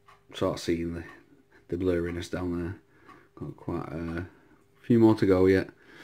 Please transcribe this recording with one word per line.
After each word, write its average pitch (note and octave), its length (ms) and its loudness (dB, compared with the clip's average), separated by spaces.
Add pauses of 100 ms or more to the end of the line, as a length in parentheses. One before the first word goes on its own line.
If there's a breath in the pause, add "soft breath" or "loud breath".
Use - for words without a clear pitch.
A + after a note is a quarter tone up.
(320)
sort F#2 220 -2
of - 60 -10
seeing E2+ 340 -4
the, E2 80 -10 (680 loud breath)
the F2 80 -6
blurriness F2 520 -2
down F2 320 -6
there. F2 160 -8 (600 soft breath)
Got - 180 -14
quite - 360 -10
a E2+ 340 -8 (560 soft breath)
few A#2+ 160 4
more A2 160 8
to G#2+ 100 0
go F#2+ 220 4
yet. F#2+ 220 4 (360 loud breath)